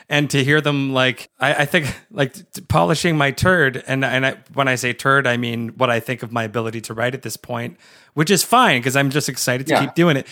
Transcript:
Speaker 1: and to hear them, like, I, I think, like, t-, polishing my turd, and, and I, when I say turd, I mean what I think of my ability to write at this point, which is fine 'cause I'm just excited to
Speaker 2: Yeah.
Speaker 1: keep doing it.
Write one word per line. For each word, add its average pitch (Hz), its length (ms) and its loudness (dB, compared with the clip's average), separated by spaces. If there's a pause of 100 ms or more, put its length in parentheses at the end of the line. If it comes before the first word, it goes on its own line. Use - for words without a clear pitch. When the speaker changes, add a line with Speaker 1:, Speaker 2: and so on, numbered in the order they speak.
Speaker 1:
and 147 220 0
to 139 140 2
hear 147 180 2
them, 139 320 -2
like, 127 360 0 (100)
I, 139 140 2 (100)
I - 20 2
think, 143 260 -2 (200)
like, 139 220 -2 (200)
t-, - 80 -12
polishing 165 560 0
my 143 140 2
turd, 143 560 2
and, 135 180 -2
and 131 180 0
I, 131 120 0 (180)
when 139 140 0
I 127 80 2
say 120 180 -2
turd, 135 320 2
I 120 120 2
mean 117 400 -4
what 127 120 2
I 117 100 2
think 123 220 -6
of 110 100 -10
my 117 120 -4
ability 113 380 -6
to 113 120 -12
write 123 220 -4
at 123 80 -14
this 110 140 -10
point, 117 400 -10 (360)
which 156 160 0
is - 140 4
fine 196 400 4
'cause 135 120 0
I'm 139 140 2
just 143 200 -2
excited 127 380 -4
to 156 60 0
Speaker 2:
Yeah. 123 80 4
Speaker 1:
keep - 140 -4
doing 165 200 4
it. - 160 -4